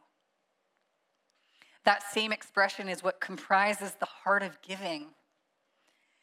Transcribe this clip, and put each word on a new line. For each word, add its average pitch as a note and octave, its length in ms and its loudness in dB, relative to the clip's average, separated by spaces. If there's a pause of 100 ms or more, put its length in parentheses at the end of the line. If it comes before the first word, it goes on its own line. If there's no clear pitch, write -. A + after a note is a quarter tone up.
(1800)
That G3+ 180 6
same A3 300 -2
expression G3 560 0
is F3 140 -4
what F#3 180 -2
comprises G3+ 720 0
the - 140 -6
heart G3 360 0
of F3 200 -10
giving. F3+ 440 -8 (1160)